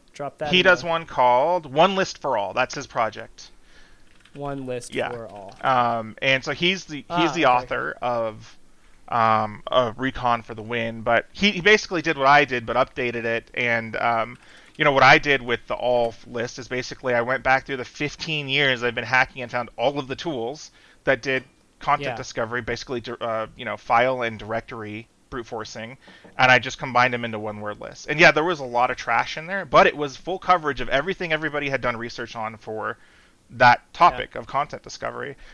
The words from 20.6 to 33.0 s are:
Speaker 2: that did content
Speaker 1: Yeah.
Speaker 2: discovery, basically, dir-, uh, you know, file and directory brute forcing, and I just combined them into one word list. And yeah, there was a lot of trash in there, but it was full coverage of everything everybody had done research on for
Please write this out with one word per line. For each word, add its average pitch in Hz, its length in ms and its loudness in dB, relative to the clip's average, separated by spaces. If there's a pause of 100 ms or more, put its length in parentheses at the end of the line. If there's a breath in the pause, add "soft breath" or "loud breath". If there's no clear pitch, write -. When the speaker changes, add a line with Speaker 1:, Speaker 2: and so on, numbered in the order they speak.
Speaker 2:
that 131 180 2
did 131 220 -2 (360)
content 143 300 -2
Speaker 1:
Yeah. 120 60 -6
Speaker 2:
discovery, 120 460 -6
basically, 120 400 -6
dir-, 120 200 -10
uh, 113 260 -4 (100)
you 120 80 -14
know, 107 120 -6
file 123 440 2
and 113 160 -4
directory 110 680 -10 (220)
brute 120 180 -10
forcing, 113 500 -12 (400 loud breath)
and 127 140 6
I 127 80 8
just 123 180 -6
combined 123 360 2
them 120 120 -4
into 110 140 -8
one 107 220 -8
word 104 200 -10
list. - 260 -14
And 151 120 -2
yeah, 170 120 8
there 156 120 0
was 170 160 -2
a 135 60 -8
lot 123 260 0
of 123 60 -6
trash 120 400 -2
in 160 100 -10
there, 190 180 -6
but 151 220 6
it 156 100 0
was 147 200 -6
full - 220 -8
coverage 151 420 0
of 120 80 -6
everything 165 440 -2
everybody 147 360 -2
had 135 120 -2
done 120 160 -2
research 117 380 -10
on 113 220 -8
for 110 400 -8 (540 soft breath)